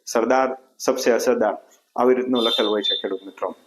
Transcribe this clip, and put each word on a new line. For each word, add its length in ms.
સરદાર 520
સબસે 320
અસરદાર 460
આવી 200
રીતનું 260
લખેલું 300
હોય 100
છે, 200
ખેડૂત 240
મિત્રો. 300